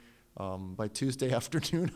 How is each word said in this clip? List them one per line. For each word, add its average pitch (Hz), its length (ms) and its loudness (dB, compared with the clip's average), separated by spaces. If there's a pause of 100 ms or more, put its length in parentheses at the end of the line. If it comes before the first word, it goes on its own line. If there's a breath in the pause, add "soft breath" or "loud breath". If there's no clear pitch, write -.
(380 loud breath)
Um, 95 360 -4
by 107 140 0
Tuesday 131 440 0
<laughs> 117 60 6
afternoon, 165 580 0